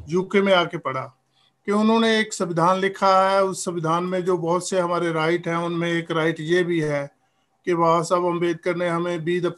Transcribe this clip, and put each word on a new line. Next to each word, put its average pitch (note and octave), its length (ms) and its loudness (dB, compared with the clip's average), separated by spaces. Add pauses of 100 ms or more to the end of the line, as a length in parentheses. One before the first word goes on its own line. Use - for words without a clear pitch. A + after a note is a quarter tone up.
यूके F#3 340 0
में G3 120 4
आके E3+ 240 2
पढ़ा C3 400 -8 (480)
कि G3+ 60 -2
उन्होंने A3 480 2
एक G#3+ 120 -4
संविधान F3 460 0
लिखा F#3+ 520 4
है। G3 140 4
उस F#3 200 -4
संविधान E3+ 400 -2
में F3+ 200 -4
जो F3+ 140 0
बहुत E3+ 300 -2
से F#3 120 0
हमारे E3+ 320 -2
राइट E3+ 360 -2
हैं, E3+ 80 -2
उनमें E3+ 360 -2
एक E3+ 180 -4
राइट D#3+ 300 0
ये E3+ 220 0
भी E3+ 180 -2
है C#3+ 300 -4 (540)
कि F3+ 100 0
बाबा E3 280 2
साहब F3 220 0
अम्बेडकर E3+ 520 -2
ने F3 120 -2
हमें F3 300 -2
be F3 260 -2
the E3+ 140 -2